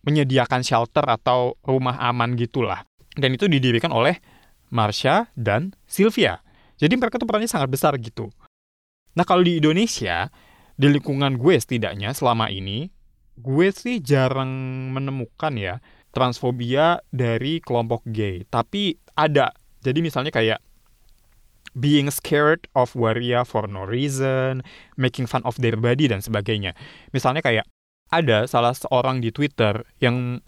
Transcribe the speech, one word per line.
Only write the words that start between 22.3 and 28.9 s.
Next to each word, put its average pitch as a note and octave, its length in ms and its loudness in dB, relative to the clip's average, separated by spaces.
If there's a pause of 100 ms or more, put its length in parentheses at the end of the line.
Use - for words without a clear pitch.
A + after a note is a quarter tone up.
of B2 240 2
waria A#2+ 480 0
for G#2 240 -4
no F#2+ 160 -10
reason, C3 800 -2 (320)
making B2+ 320 -2
fun B2+ 160 -2
of B2 160 -2
their A2+ 160 0
body, B2 320 2
dan A2+ 160 -4
sebagainya. G#2 480 -4 (400)
Misalnya C3+ 320 0
kayak A2+ 240 0 (400)
ada B2+ 400 2
salah A#2+ 240 2
seorang C3 480 0